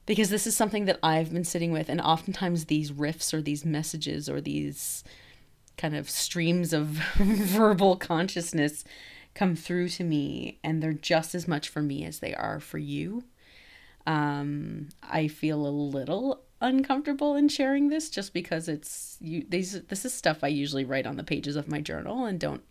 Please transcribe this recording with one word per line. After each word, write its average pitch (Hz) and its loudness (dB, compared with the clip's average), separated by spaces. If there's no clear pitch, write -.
because 214 4
this 208 0
is 220 0
something 214 2
that 190 4
I've 160 4
been 170 0
sitting 170 0
with, 160 -2
and - 0
oftentimes 170 2
these 151 2
riffs 147 -2
or 156 0
these 147 -2
messages 151 -2
or 143 -2
these 143 -4
kind 151 -4
of 147 -6
streams 170 2
of 151 2
<laughs> 151 -2
verbal 202 6
consciousness 165 0
come 185 4
through 180 -2
to 175 -4
me, 147 -2
and 160 0
they're 160 0
just 160 0
as 175 -4
much 147 -2
for 151 -4
me 147 -2
as 156 -8
they - -4
are - -4
for 147 -10
you. 151 -4
Um, 147 -2
I 156 0
feel 151 0
a - 0
little 147 -2
uncomfortable 277 2
in 294 6
sharing 277 4
this 311 -2
just - -8
because 170 -2
it's, - -8
you, 165 -4
these, 185 -2
this - -6
is 247 -4
stuff 156 0
I 143 2
usually 139 0
write 131 0
on 131 -6
the 139 -6
pages 143 -4
of 147 -4
my 151 -2
journal 196 -4
and 190 -4
don't 147 -4